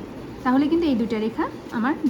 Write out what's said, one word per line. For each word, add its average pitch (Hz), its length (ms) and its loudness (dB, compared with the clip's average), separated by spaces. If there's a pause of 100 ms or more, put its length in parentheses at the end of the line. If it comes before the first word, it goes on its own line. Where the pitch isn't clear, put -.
(440)
তাহলে 269 240 4
কিন্তু 330 200 4
এই 269 80 4
দুটো 220 240 0
রেখা 233 280 -2 (240)
আমার 247 220 0 (160)